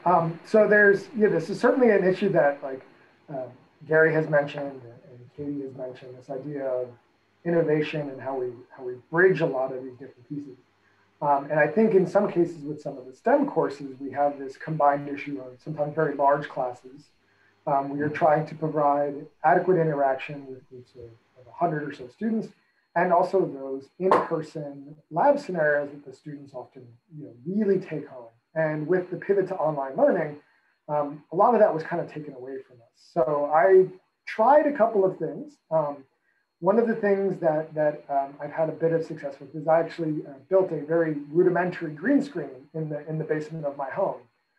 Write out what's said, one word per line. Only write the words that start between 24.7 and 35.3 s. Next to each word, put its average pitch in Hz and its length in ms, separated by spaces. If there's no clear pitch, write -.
lab 226 300
scenarios 147 500
that 147 140
the 127 120
students 143 380
often, 123 320
you 147 60
know, - 80
really 196 360
take 151 280
home. 120 220
And 156 320
with 180 240
the 180 60
pivot 196 320
to 190 80
online 143 400
learning, 165 400
um, 147 440
a 156 40
lot 220 180
of 214 60
that 214 140
was 156 80
kind 170 180
of 151 80
taken 147 260
away 131 320
from 123 100
us. - 360
So 147 400
I 185 340
tried 285 420
a 285 60
couple 220 320
of 180 140
things. 165 380